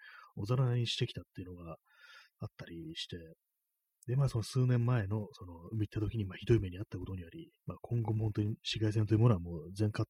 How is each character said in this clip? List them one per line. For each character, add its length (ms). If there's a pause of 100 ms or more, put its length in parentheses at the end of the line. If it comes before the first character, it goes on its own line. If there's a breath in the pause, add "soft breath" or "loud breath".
(360 loud breath)
お 100
ざ 100
な 180
り 80
に 60
し 100
て 100
き 60
た 80
っ 20 (100)
て 80
い 40
う 100
の 0
が 220 (640 loud breath)
あ 60
っ 120
た 80
り 300
し 120
て、 100 (920)
で、 80
ま 100
あ、 40
そ 100
の 40
数 220
年 200
前 220
の、 260
そ 120
の、 80 (180)
海 160
行 20
っ 0
た 100
時 180
に、 80
ま 80
あ、 40
ひ 80
ど 100
い 40
目 100
に 100
遭 20
っ 80
た 80
こ 80
と 100
に 60
よ 80
り、 220 (140)
ま 100
あ、 60
今 200
後 120
も 120
本 80
当 80
に 60
紫 320
外 140
線 120
と 80
い 20
う 40
も 100
の 60
は 40
も 180
う 160
全 180
カ 120
ッ 60